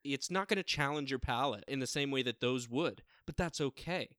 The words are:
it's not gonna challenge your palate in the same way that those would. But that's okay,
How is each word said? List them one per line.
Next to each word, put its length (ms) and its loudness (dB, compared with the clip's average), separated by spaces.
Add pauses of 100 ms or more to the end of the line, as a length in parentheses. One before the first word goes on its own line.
it's 260 -2
not 200 0
gonna 140 2
challenge 460 0
your 100 2
palate 480 2
in 120 -2
the 80 0
same 240 0
way 120 2
that 180 -2
those 280 2
would. 320 0 (240)
But 120 -6
that's 240 0
okay, 580 -2